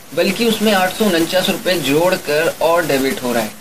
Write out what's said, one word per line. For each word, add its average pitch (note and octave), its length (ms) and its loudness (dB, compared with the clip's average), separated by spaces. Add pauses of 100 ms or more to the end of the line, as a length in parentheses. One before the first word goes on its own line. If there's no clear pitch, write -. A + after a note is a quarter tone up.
(140)
बल्कि F#3+ 320 0
उसमें G#3+ 260 2
आठ F#3 240 0
सौ G#3+ 80 0
उनचास F#3 440 0
रुपये F3 320 -2
जोड़कर D#3 800 0
और E3 260 2
डेबिट C3+ 360 -2
हो B2 100 -2
रहा A#2 100 0
है। G#2+ 60 -6 (120)